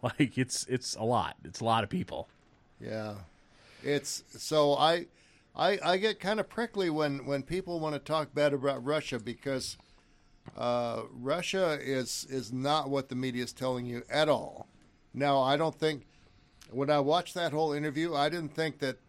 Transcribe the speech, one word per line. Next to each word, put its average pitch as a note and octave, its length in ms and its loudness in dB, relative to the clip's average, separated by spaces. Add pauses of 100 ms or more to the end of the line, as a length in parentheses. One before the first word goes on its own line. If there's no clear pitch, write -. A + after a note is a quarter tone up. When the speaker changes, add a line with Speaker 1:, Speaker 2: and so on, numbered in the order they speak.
Speaker 1:
Like, B2 320 0
it's, - 300 -2
it's - 300 -4
a - 80 -4
lot. A2 320 0 (100)
It's D#2 140 -14
a - 40 -4
lot A2+ 200 4
of F#2+ 80 -4
people. - 360 -6 (520)
Speaker 2:
Yeah. A2 380 -8 (680)
It's, C#3+ 400 -4 (120)
so D3 380 4
I, D#3+ 320 4 (500)
I, F#3 300 4
I F3+ 120 4
get G#3 220 0
kinda G#3 240 -2
prickly G3+ 460 -2
when, D3 380 0
when C#3 160 -2
people F3 360 -4
wanna D3+ 200 -2
talk D3+ 340 -2
bad D3 180 4
about C3+ 320 -2
Russia C#3 360 -2
because, B2 580 -6 (800)
uh, A#2+ 540 -2
Russia D#3 680 0
is, B2+ 520 -2
is A#2+ 200 -4
not C#3 380 0
what C#3 200 -2
the B2+ 60 -6
media B2 280 -2
is A#2+ 100 -8
telling B2+ 320 -2
you A#2+ 240 -6
at D3+ 180 2
all. - 400 0 (460)
Now, C#3 260 4
I C3+ 160 4
don't D3+ 220 0
think, D#3 300 -2 (640)
when C3+ 180 -2
I D3 100 6
watched D3+ 360 2
that E3+ 180 0
whole D#3 180 2
interview, D3 440 -2
I C#3+ 140 4
didn't E3+ 260 -6
think D#3+ 240 -2
that C3 180 -2 (120)